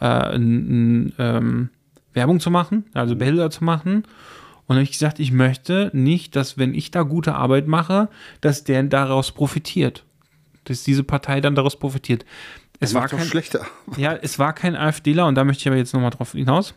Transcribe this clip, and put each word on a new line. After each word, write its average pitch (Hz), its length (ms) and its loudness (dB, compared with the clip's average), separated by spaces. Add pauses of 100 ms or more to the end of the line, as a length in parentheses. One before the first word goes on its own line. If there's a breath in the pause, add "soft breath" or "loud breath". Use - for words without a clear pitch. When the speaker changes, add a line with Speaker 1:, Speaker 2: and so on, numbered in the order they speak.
Speaker 1:
äh, 123 340 0
n, 123 60 0 (280)
n, 120 500 2
ähm, 120 500 0 (440)
Werbung 147 260 2
zu 170 100 -2
machen, 175 440 0
also 120 220 0
Speaker 2:
Mhm. - 40 -2
Speaker 1:
Bilder 160 320 2
zu - 120 -8
machen. 170 400 0 (600 loud breath)
Und 127 100 2
da - 0 -
hab 135 80 4
ich 139 80 -2
gesagt, 151 280 -2
ich 139 120 0
möchte 131 600 2
nicht, 151 420 0
dass 135 220 -2
wenn 131 160 0
ich - 180 -6
da 175 120 0
gute 151 320 -2
Arbeit 135 320 2
mache, 180 420 2 (320 loud breath)
dass 147 220 0
der 135 200 2
daraus 135 480 0
profitiert. 147 720 -2 (600)
Dass - 200 -8
diese 139 200 2
Partei 139 360 -2
dann 143 160 0
daraus 135 220 0
profitiert. 131 480 -4 (540 loud breath)
Es 113 120 -2
Speaker 2:
Er 117 40 0
Speaker 1:
war 123 80 0
Speaker 2:
macht 135 100 -4
doch 143 40 -4
Speaker 1:
kein - 100 -4
Speaker 2:
schlechte - 340 -4
Arbeit. - 360 -16
Speaker 1:
Ja, 143 160 -2
es - 260 -8
war 147 140 2
kein 175 220 -2
A 151 140 -2
F - 120 -4
Dler, 160 260 2
und 135 80 2
da 135 80 4
möchte 139 180 0
ich - 60 -4
aber 135 100 2
jetzt 123 160 -2
nochmal 123 180 0
drauf - 220 -8
hinaus. 143 440 0